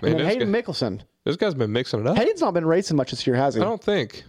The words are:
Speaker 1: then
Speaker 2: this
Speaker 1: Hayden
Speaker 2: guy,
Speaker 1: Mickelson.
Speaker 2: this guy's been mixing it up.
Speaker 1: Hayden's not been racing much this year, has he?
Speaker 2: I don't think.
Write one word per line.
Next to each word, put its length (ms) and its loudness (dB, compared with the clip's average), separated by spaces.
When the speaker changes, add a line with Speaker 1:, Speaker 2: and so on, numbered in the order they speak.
Speaker 1:
then 160 2
Speaker 2:
this 100 0
Speaker 1:
Hayden 240 0
Speaker 2:
guy, 100 2
Speaker 1:
Mickelson. 400 -4
Speaker 2:
this 120 0
guy's 180 0
been 180 0
mixing 280 -2
it 60 -2
up. 80 2
Speaker 1:
Hayden's 260 2
not 120 2
been 120 0
racing 300 2
much 140 0
this 160 -8
year, 100 2
has 200 2
he? 60 2
Speaker 2:
I 20 2
don't 200 -2
think. 460 -2